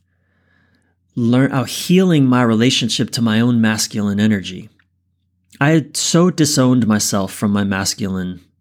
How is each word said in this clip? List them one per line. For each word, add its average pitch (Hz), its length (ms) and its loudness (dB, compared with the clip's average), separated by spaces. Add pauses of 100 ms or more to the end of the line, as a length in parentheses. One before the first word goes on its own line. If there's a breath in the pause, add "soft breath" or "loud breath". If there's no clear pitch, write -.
(1160)
learn, 127 360 0
uh, 131 140 -2
healing 175 600 2
my 127 160 2
relationship 113 680 0
to 113 100 -4
my 113 180 0
own 120 220 2
masculine 107 580 -2
energy. 92 500 -2 (920)
I 143 80 2
had 160 280 0
so 175 340 2
disowned 127 560 2
myself 101 460 0
from 104 180 -2
my 101 120 0
masculine 95 800 -6 (200)